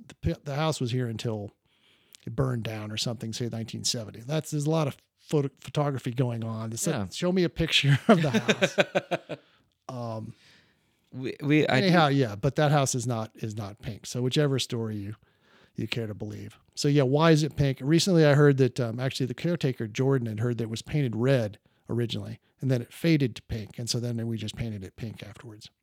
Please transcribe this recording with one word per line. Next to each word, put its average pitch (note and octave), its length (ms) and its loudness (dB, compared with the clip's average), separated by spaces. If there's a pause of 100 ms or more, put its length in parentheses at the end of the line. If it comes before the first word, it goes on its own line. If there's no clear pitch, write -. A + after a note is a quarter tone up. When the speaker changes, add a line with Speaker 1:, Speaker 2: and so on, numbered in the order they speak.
Speaker 1:
the, - 100 -20
pi-, - 280 -4
the C#3+ 100 -8
house D3+ 260 -2
was A#2+ 120 -2
here B2+ 160 -2
until A2 420 -6 (760)
it A#2+ 100 -10
burned B2+ 260 -2
down G#2+ 280 -8
or G#2+ 80 -8
something, A2+ 340 -6
say A#2+ 180 -6
nineteen A2 340 -8
seventy." G#2+ 360 -6
That's, D3 300 -4
there's D3 160 -2
a D#3 40 2
lot D#3+ 160 2
of B2+ 100 -4 (220)
photo-, C#3+ 300 0 (120)
photography C#3+ 520 -2
going A#2+ 320 -2
on. A2+ 280 -6
It's A#2 140 -4
like, D#3+ 100 0
Speaker 2:
Yeah. G2+ 140 -4
Speaker 1:
"Show F3+ 220 -2
me F3+ 120 4
a D#3+ 60 0
picture C#3+ 520 2
<laughs> - 60 2
of F3 140 8
the D3 80 0
house." - 1120 -2
Speaker 2:
<laughs> - 40 -20 (400)
Speaker 1:
Um, A2+ 460 -10 (760)
Speaker 2:
We, B2+ 300 -8
we, D3 260 4
I - 120 4
do G3 60 2
Speaker 1:
anyhow, E3+ 220 6
yeah, C3+ 260 2
but C3 220 -2
that D3+ 160 2
house C#3 220 2
is A#2+ 120 -4
not, A2+ 300 -4
is G#2+ 200 -8
not G#2 240 -10
pink. - 240 -12
So - 160 -6
whichever C3+ 380 2
story A2+ 380 -4
you, G2+ 180 -8 (600)
you A2+ 100 -4
care A2+ 220 -4
to G#2+ 60 -8
believe. G#2 440 -12 (160)
So - 140 0
yeah, C#3+ 160 6
why D3 260 6
is D#3 140 8
it - 120 -6
pink? C#3 240 2
Recently, D#3+ 460 6
I D3 80 8
heard C#3+ 240 8
that, C3 220 4
um, A#2 200 -4
actually C3 260 -2
the A#2+ 80 -6
caretaker, D3+ 520 -2
Jordan, C3 400 0
had G#2+ 140 -6
heard A#2+ 180 -2
that A#2+ 60 -2
it A2 60 -6
was A2 120 -6
painted C#3 340 -2
red A#2 420 2 (300)
originally, A2+ 520 -4 (200)
and C3 100 -2
then B2 120 0
it - 100 -16
faded C#3+ 440 0
to - 60 -18
pink, - 360 -10
and A#2+ 100 -6
so A#2+ 120 -2
then A#2 260 -4
we A2+ 100 -4
just G#2+ 200 -8
painted A2 260 -6
it F#2+ 140 -16
pink G#2+ 260 -10
afterwards. G#2 480 -18 (120)